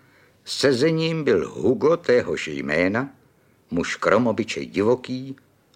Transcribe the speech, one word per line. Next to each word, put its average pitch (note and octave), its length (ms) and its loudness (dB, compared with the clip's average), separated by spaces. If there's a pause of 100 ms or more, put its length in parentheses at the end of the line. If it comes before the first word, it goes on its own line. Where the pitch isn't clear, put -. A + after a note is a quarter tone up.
(460)
sezením D#3+ 760 0
byl F#2+ 260 2
Hugo B2+ 480 2
téhož G2 500 0
jména, E2 640 -2 (640)
muž E2+ 240 -4
kromobyčej G2+ 680 0
divoký, B2+ 720 -2 (400)